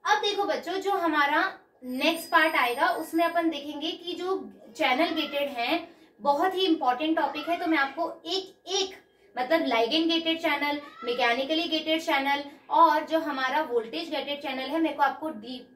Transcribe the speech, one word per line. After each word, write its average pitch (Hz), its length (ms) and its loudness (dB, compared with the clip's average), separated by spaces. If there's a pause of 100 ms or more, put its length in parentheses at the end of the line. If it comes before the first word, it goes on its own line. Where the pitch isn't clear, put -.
अब 415 180 2
देखो 403 220 0
बच्चों, 311 280 -2
जो 381 200 -2
हमारा 311 500 2 (420)
next 277 460 -2
part 320 260 4
आएगा 262 320 2
उसमें 330 360 0
अपन 330 260 2
देखेंगे 285 400 -6
कि 349 220 -10
जो 370 240 -2 (400)
channel 311 340 2
gated 285 380 -2
हैं, 247 400 -2 (320)
बहुत 285 340 2
ही 370 120 2
important 311 500 2
topic 302 320 -2
है, 339 80 0
तो 349 100 -4
मैं 320 120 4
आपको 277 480 -2
एक 381 280 -4 (140)
एक 381 260 -2 (420)
मतलब 285 280 2
ligand 269 480 2
gated 330 320 0
channel, 294 360 0 (260)
mechanically 262 680 0
gated 320 340 0
channel 285 340 0 (300)
और 320 360 6
जो 320 140 2
हमारा 269 420 -2
voltage 247 480 -4
gated 285 320 -6
channel 269 280 -6
है, 320 100 -2
मेरे 302 140 0
को 294 80 0
आपको 311 260 0
deep 233 480 -12